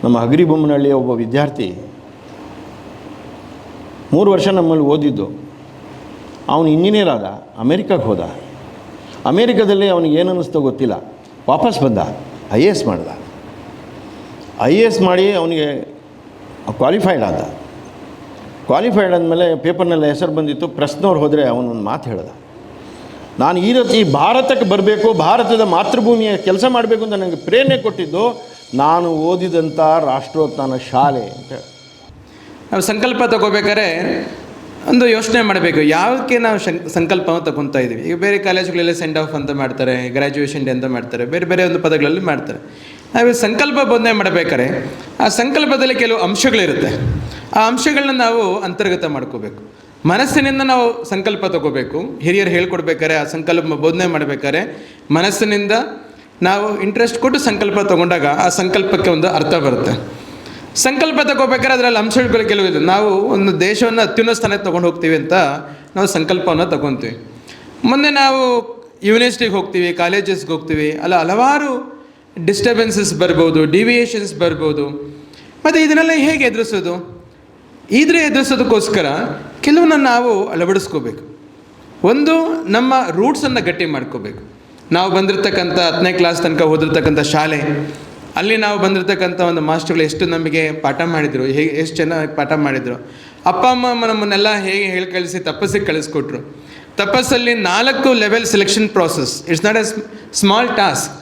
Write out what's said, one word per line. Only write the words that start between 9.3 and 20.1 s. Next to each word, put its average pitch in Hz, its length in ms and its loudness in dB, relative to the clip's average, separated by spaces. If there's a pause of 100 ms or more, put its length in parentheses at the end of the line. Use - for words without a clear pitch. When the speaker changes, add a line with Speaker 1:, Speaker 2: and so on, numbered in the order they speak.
Speaker 1:
ಅವನಿಗೆ 170 280 2
ಏನು 180 140 2
ಅನ್ನಿಸ್ತೋ 160 320 -2
ಗೊತ್ತಿಲ್ಲ, 123 320 0 (560)
ವಾಪಸ್ 170 300 0
ಬಂದ, 123 180 2 (540)
ಐ 117 120 4
ಎ 185 40 6
ಎಸ್ 160 200 0
ಮಾಡ್ದ. 82 200 -4 (1500)
ಐ 135 140 4
ಎ 208 40 4
ಎಸ್ 220 220 4
ಮಾಡಿ 185 320 2
ಅವನಿಗೆ 165 480 -2 (880)
ಕ್ವಾಲಿಫೈಡ್ 170 520 2
ಆದ. 90 260 -4 (1160)
ಕ್ವಾಲಿಫೈಡ್ 190 480 2
ಆದಮೇಲೆ 170 460 2
ಪೇಪರ್ನಲ್ಲಿ 170 480 0
ಹೆಸರು 147 240 0